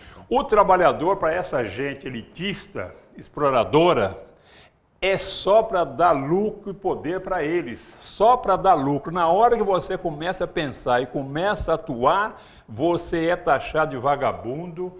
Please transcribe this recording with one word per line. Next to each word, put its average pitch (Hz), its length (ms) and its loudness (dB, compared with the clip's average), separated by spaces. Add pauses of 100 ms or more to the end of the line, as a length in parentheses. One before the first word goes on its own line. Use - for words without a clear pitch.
(280)
O 233 140 0
trabalhador, 185 720 4
pra 165 160 -2
essa 165 320 -4
gente 131 440 -8
elitista, 120 840 -10 (240)
exploradora, 131 1040 2 (800)
é 190 180 0
só 208 440 2
pra 190 220 0
dar 156 280 2
lucro 185 580 -2
e 190 40 -8
poder 170 460 -4
pra 185 240 -4
eles, 151 560 -6
só 240 380 4
pra 190 180 2
dar 185 160 4
lucro. 143 400 0
Na 175 160 2
hora 226 260 6
que 214 80 2
você 190 360 0
começa 175 460 -6
a 165 40 -4
pensar 131 540 -2
e 139 40 -4
começa 160 640 -4
a - 20 0
atuar, 160 680 0 (240)
você 165 600 -2
é 175 100 2
taxado 151 540 0
de 135 80 -6
vagabundo, 143 1000 -4